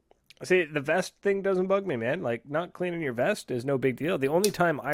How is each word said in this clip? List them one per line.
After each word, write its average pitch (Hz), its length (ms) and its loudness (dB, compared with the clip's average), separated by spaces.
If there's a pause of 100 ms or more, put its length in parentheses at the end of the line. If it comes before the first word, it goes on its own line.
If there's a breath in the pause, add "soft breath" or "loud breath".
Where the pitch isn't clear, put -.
(440)
See, 180 220 4
the 147 160 -4
vest 160 400 0
thing 196 220 0
doesn't 190 240 2
bug 196 180 0
me, 160 100 -2
man. 131 280 -2
Like, 120 260 -4
not 170 240 -4
cleaning 175 280 -4
your 135 120 -2
vest 143 380 -2
is 120 120 -2
no 139 140 0
big 127 180 2
deal. 160 220 0
The 135 100 0
only 185 240 2
time 160 300 0
I 139 120 -4